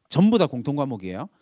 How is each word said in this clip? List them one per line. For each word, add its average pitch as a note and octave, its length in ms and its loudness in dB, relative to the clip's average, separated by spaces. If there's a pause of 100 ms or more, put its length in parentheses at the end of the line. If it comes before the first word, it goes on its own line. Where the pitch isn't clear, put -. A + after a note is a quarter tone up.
전부 G#3 280 4
다 F#3 100 2
공통 C#3+ 300 -4
과목이에요. A#2 520 -8 (140)